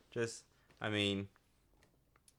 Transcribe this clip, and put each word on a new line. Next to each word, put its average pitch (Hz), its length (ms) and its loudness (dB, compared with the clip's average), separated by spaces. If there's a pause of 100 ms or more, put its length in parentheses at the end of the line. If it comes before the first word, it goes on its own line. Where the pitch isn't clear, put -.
(100)
Just, 117 340 -4 (360)
I 110 80 0
mean, 101 400 2 (1120)